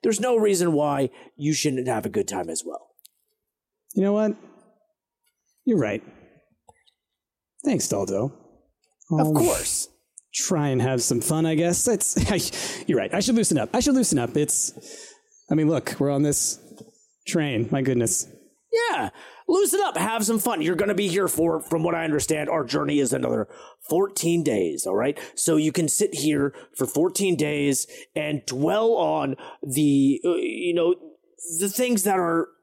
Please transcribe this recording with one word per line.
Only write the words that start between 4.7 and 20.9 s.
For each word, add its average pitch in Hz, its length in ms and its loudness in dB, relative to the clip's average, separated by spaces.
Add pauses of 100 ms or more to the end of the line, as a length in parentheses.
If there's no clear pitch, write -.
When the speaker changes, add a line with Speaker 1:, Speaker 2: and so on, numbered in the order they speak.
Speaker 2:
You're 220 120 2
right. 107 240 -2 (1600)
Thanks, 220 240 0
Daldo. 98 440 -2 (800)
Speaker 1:
Of 156 100 2
Speaker 2:
I'll 156 140 4
Speaker 1:
course. - 540 0 (440)
Speaker 2:
try 147 360 0
and 131 120 2
have 127 220 0
some 120 180 0
fun, 160 240 0
I 160 100 2
guess. 170 320 2
It's, 220 300 0
<laughs> - 140 2
I, 196 100 2 (460)
you're 147 120 2
right. 98 140 -2
I 180 80 0
should 226 140 2
loosen 196 240 2
up. 110 160 -2
I 240 60 2
should 269 140 2
loosen 240 240 2
up. 120 180 -2
It's, - 360 0 (760)
I - 40 2
mean, 151 140 4
look, 143 300 -2
we're 143 140 2
on 139 100 2
this - 360 0 (680)
train. 131 440 -2
My 135 120 0
goodness. 120 460 0 (440)
Speaker 1:
Yeah. 453 380 -2 (380)
Loosen 381 340 2
up. 359 140 -2
Have 214 280 -2
some 226 140 0
fun. 196 240 0
You're 170 140 0
gonna 202 180 0